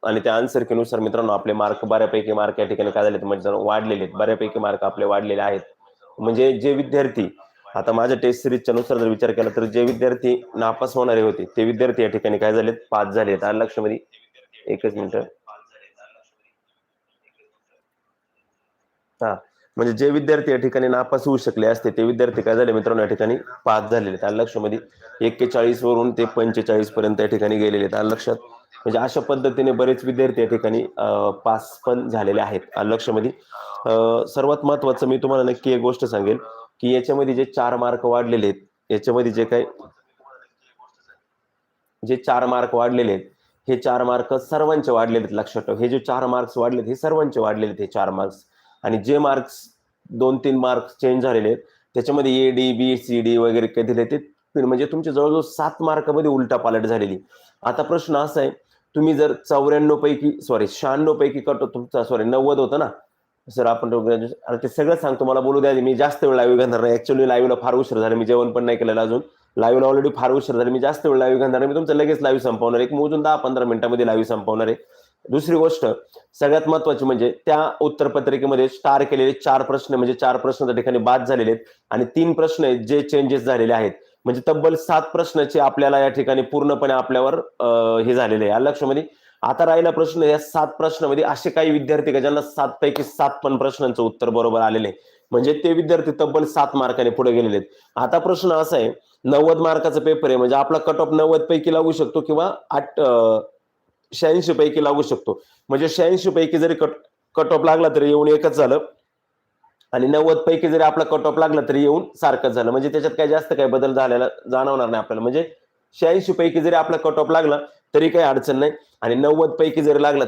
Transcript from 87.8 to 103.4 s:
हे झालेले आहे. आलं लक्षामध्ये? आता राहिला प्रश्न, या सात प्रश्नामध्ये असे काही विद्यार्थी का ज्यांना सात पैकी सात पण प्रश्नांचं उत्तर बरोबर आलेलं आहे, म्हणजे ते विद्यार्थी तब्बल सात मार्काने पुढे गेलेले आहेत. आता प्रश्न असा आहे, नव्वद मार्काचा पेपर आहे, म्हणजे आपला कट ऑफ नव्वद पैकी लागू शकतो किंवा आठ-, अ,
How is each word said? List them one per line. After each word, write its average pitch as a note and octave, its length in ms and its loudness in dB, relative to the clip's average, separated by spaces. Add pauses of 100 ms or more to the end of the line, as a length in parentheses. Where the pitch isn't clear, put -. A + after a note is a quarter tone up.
हे A#2+ 160 2
झालेले A2 300 2
आहे. G2+ 80 2
आलं B2+ 180 2
लक्षामध्ये? C#3+ 360 -2 (360)
आता C3+ 240 0
राहिला E3 240 4
प्रश्न, D#3+ 320 0
या D3+ 160 4
सात D3+ 280 -2
प्रश्नामध्ये D#3 580 0
असे D3 260 -2
काही D#3 200 2
विद्यार्थी D3 420 0
का C3 80 2
ज्यांना D3 220 0
सात D3 260 -4 (140)
पैकी D3 200 0
सात C#3+ 280 -2 (140)
पण C3+ 120 0
प्रश्नांचं C3 460 -2
उत्तर A#2 280 -2
बरोबर A2+ 300 2
आलेलं A2 280 0
आहे, F#2 80 -10 (340)
म्हणजे C3+ 340 2
ते E3+ 80 2
विद्यार्थी D#3+ 380 0 (100)
तब्बल D3+ 240 0
सात D3 300 0
मार्काने B2 360 0
पुढे B2 220 2
गेलेले A2+ 240 0
आहेत. F#2+ 100 -4 (300)
आता B2+ 220 0
प्रश्न F#3 340 0
असा D#3+ 240 0
आहे, A#2+ 160 0 (320)
नव्वद D3+ 340 4
मार्काचा D#3+ 420 0
पेपर D#3 280 2
आहे, B2+ 80 4
म्हणजे B2 200 2
आपला C#3+ 220 2
कट D#3 180 -2
ऑफ D#3+ 160 0
नव्वद D#3 280 4
पैकी D#3+ 320 0
लागू D#3+ 200 2
शकतो D#3 280 -2
किंवा D#3 340 -2 (160)
आठ-, C#3+ 300 -4
अ, A#2 380 4 (760)